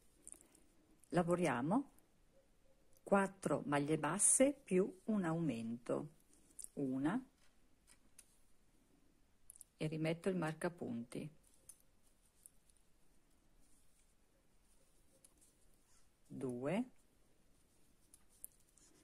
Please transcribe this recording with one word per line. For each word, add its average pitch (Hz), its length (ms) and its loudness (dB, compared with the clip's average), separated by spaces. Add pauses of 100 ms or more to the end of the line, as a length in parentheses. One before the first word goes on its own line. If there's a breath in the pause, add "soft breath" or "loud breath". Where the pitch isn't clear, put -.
(1080 loud breath)
Lavoriamo 170 800 2 (1120)
quattro 196 640 0
maglie 143 320 2
basse 196 560 4
più - 520 0
un 208 180 0
aumento, 139 840 -2 (640)
una, 143 460 0 (2500)
e 160 100 -2
rimetto 160 420 0
il 185 60 0
marcapunti, 156 920 -4 (4000)
due, 135 640 -2 (2250)